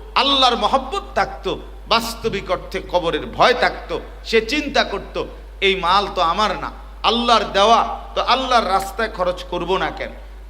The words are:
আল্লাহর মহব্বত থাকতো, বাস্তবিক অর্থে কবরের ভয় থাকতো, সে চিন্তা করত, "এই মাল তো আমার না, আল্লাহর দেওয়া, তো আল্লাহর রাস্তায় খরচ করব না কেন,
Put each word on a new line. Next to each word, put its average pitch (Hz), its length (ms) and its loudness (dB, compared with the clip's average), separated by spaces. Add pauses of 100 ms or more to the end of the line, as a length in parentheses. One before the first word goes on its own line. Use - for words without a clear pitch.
(160)
আল্লাহর 262 400 4
মহব্বত 226 480 0 (120)
থাকতো, 190 440 -2 (280)
বাস্তবিক 220 640 -2
অর্থে 180 300 -4 (100)
কবরের 160 340 0
ভয় 160 280 4
থাকতো, 180 460 -2 (260)
সে 220 160 4
চিন্তা 277 420 0
করত, 185 400 -6 (380)
"এই 196 140 4
মাল 185 400 2
তো 185 60 0
আমার 175 380 0
না, 127 120 -6 (320)
আল্লাহর 233 400 4
দেওয়া, 202 560 4 (160)
তো 190 60 0
আল্লাহর 247 480 2
রাস্তায় 190 400 -2
খরচ 180 340 -2
করব - 340 -2
না 156 140 0
কেন, 117 180 -8 (400)